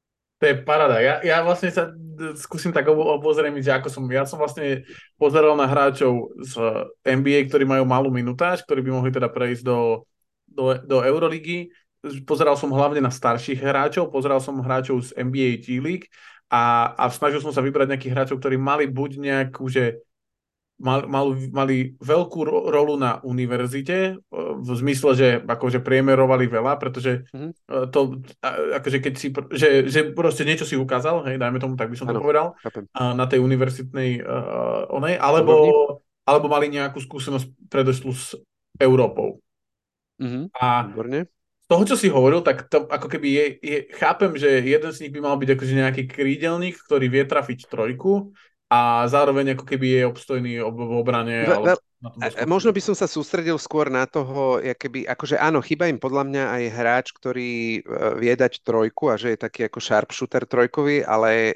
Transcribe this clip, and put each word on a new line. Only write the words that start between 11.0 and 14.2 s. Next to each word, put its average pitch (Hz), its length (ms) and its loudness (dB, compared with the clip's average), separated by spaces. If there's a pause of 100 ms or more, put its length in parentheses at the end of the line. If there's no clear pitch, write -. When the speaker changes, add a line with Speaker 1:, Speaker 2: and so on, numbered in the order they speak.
Speaker 1:
Euroligy. 160 720 -2 (480)
Pozeral 147 320 2
som 139 160 -4
hlavne 143 320 2
na 127 80 0
starších 127 480 -2
hráčov, 143 560 -2
pozeral 135 240 0